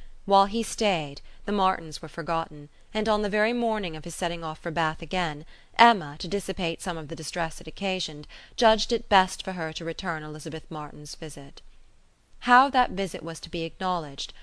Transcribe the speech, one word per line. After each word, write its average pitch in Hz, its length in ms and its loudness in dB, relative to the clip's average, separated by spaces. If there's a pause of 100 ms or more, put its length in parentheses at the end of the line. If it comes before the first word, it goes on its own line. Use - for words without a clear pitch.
(240)
While 196 220 8
he 220 160 -2
stayed, 165 580 0 (260)
the 208 60 -2
Martins 185 500 0
were 156 60 -8
forgotten, 151 600 -4 (240)
and 214 160 0
on 214 140 4
the 208 60 0
very 214 240 4
morning 214 440 -2
of 156 80 -10
his 170 100 -8
setting 170 280 -2
off 156 160 -6
for 170 120 -6
Bath 156 320 0
again, 160 420 -2 (340)
Emma, 190 400 6
to - 80 -8
dissipate 185 540 -2
some 170 160 -6
of 151 120 -8
the 165 60 -8
distress 160 460 -4
it - 80 -10
occasioned, 175 580 -4 (300)
judged 220 340 6
it - 200 0
best 190 340 4
for 190 80 -6
her 165 220 -6
to 170 100 -8
return 165 380 -4
Elizabeth 156 480 -8
Martin's 151 440 -10
visit. 143 460 -12 (800)
How 254 300 8
that 254 220 4
visit 185 300 -4
was 165 180 -8
to - 100 -14
be 165 140 -4
acknowledged, 165 680 -4 (100)